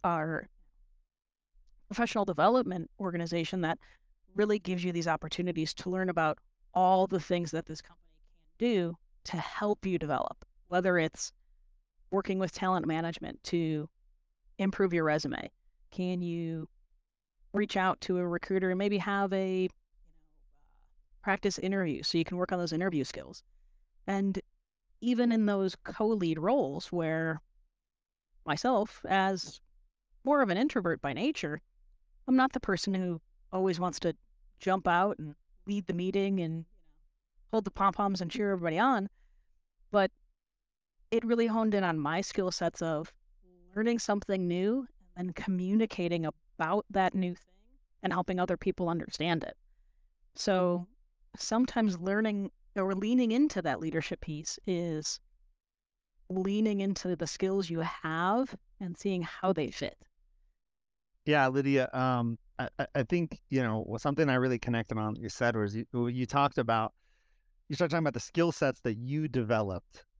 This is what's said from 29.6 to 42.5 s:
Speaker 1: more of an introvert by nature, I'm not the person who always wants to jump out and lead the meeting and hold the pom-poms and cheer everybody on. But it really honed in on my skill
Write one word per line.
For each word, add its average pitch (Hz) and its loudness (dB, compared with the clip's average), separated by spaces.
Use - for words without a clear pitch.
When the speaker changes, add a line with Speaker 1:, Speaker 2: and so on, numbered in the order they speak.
Speaker 1:
more 285 4
of 214 2
an 175 2
introvert 202 0
by 139 -4
nature, 156 -4
I'm 262 4
not 262 4
the - -4
person 196 0
who 180 -2
always 185 2
wants 175 -2
to 165 0
jump 185 0
out 180 2
and 147 -10
lead 202 -4
the 180 -2
meeting 190 2
and 165 -4
hold 220 0
the 190 -8
pom-poms 196 2
and 175 -4
cheer 208 -2
everybody 170 0
on. 220 2
But 196 4
it 226 0
really 233 4
honed 220 2
in 196 2
on 165 2
my 156 0
skill 185 -2